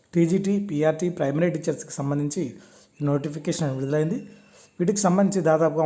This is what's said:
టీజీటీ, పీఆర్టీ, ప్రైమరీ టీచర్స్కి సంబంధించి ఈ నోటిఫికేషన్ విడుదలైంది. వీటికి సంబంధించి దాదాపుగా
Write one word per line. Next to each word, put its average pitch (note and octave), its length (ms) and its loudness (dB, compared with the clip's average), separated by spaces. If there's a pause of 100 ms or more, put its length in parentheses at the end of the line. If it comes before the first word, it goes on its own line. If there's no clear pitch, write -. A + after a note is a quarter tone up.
(160)
టీజీటీ, G3 400 2 (160)
పీఆర్టీ, D#3 380 0 (100)
ప్రైమరీ D#3 380 0
టీచర్స్కి - 420 -6
సంబంధించి D3 440 -2 (540)
ఈ D3 140 -6
నోటిఫికేషన్ D3 680 -2
విడుదలైంది. D3+ 420 -2 (600)
వీటికి G3 280 0
సంబంధించి F#3+ 340 4 (100)
దాదాపుగా D#3 340 2